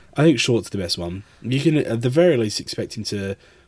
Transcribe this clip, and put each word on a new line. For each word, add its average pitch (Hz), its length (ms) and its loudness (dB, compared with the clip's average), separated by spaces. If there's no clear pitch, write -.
I 143 60 2
think 156 160 6
Short's 110 300 0
the 101 100 -8
best 90 200 -4
one. 87 240 -8
You 131 180 -2
can, 151 160 2
at 117 260 0
the 127 80 0
very 165 260 4
least, 107 240 -2
expect - 360 -8
him 104 80 -8
to, 98 320 -6